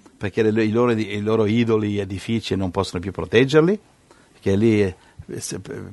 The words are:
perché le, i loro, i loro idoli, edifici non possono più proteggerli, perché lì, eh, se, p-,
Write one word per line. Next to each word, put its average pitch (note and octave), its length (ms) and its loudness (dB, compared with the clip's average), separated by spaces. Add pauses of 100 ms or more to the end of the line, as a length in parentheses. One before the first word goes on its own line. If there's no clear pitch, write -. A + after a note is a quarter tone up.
(160)
perché G#2+ 260 -2
le, A2 220 2
i A2 80 0
loro, A#2+ 180 2
i G#2 300 -2
loro A2 260 0
idoli, G#2+ 540 0
edifici G2 560 -4
non F#2+ 160 -2
possono F#2 280 -2
più F2 120 -8
proteggerli, C3+ 640 2 (540)
perché G2 240 -2
lì, G#2+ 260 4
eh, F#2 120 -2 (440)
se, - 220 -10
p-, G2+ 320 -14